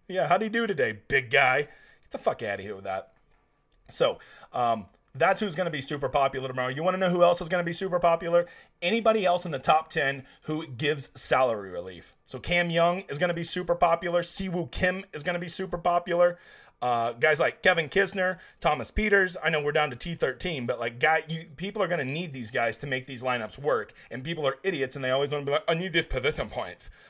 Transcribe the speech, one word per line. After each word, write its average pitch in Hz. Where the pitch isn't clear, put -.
Yeah, 180
how'd 180
he 220
do 233
today, 131
big 131
guy? 135
Get 143
the -
fuck -
outta 101
here 104
with 95
that. 95
So, 127
um, 117
that's 185
who's 196
gonna 175
be 151
super 139
popular 135
tomorrow. 127
You 135
wanna 185
know 190
who 175
else 175
is 175
gonna 175
be 170
super 175
popular? 170
Anybody 214
else 175
in 170
the 139
top 156
ten 139
who 156
gives 139
salary 117
relief. 90
So -
Cam 175
Young 175
is 156
gonna 175
be 165
super 175
popular. 170
Siwoo 175
Kim 185
is 147
gonna 175
be 175
super 175
popular. 175
Uh, 120
guys 147
like 143
Kevin 170
Kisner, 185
Thomas 151
Pieters. 202
I 156
know 156
we're 147
down 151
to 127
T 170
thirteen, 139
but, 120
like, 120
guy, 156
you, 165
people 208
are 180
gonna 160
need 147
these 120
guys 117
to -
make 131
these 127
lineups 120
work. 131
And 123
people 160
are 135
idiots, 147
and 135
they 127
always 139
wanna 147
be 139
like, 151
"I 170
need 175
these -
position 127
points." 92